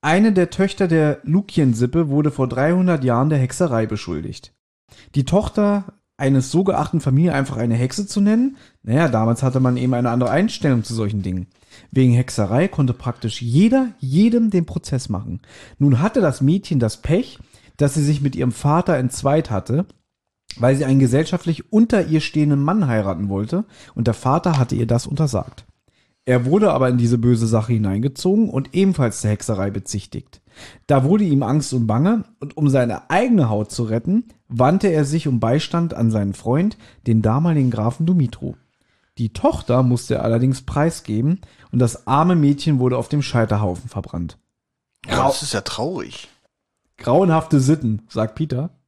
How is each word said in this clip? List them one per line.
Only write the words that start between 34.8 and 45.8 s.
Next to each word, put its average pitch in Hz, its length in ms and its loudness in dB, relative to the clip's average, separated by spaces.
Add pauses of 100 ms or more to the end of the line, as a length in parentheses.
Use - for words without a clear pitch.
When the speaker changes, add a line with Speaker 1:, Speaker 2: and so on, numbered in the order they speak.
Speaker 1:
er 156 160 2
sich 151 240 -2
um 127 100 0
Beistand 160 560 0
an 117 160 0
seinen 101 240 -2
Freund, 165 420 -2 (300)
den 110 160 2
damaligen 135 480 2
Grafen 117 360 -2
Dumitru. 165 480 -2 (640)
Die 110 140 -4
Tochter - 500 0
musste 120 340 0
er - 80 -4
allerdings 127 380 0
preisgeben, 147 800 -2 (300)
und 120 80 -2
das 120 300 -2
arme 165 260 2
Mädchen 143 460 2
wurde 123 180 0
auf 123 100 -6
dem 147 140 -2
Scheiterhaufen 104 680 -2
verbrannt. 87 500 -10 (680)
Speaker 2:
Ja, - 100 -4
Speaker 1:
Grau- 131 120 0
Speaker 2:
das 135 140 -4
ist 143 120 -8
ja 104 60 -2
traurig. - 680 -8 (680)